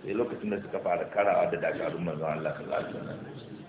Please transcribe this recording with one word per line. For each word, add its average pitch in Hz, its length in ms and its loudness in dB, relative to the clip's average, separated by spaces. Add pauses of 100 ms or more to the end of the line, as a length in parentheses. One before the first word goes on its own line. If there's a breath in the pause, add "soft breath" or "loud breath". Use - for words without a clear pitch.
Sai 98 100 -2
lokacin 104 340 0
da 98 120 2
suka 95 180 -4
fara 95 320 2
karawa 90 400 6
da 85 80 0
dakarun 82 420 0
manzon 78 300 0
Allah 78 240 -2
sallallahu 80 240 -2
alaihi - 160 -4
wasallam. - 240 -8 (500)